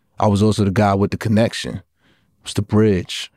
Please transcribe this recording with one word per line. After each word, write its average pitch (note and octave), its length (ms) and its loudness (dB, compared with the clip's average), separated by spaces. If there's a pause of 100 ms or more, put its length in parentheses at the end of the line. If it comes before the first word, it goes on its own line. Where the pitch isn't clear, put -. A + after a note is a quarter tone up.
(180)
I G#2 80 0
was G2+ 160 2
also G#2+ 220 2
the G2 60 0
guy G2+ 240 2
with G2 180 0
the G2 40 -4
connection. A2 600 -2
It - 60 -14 (640)
was - 100 -14
the G2+ 80 -2
bridge, G#2 760 0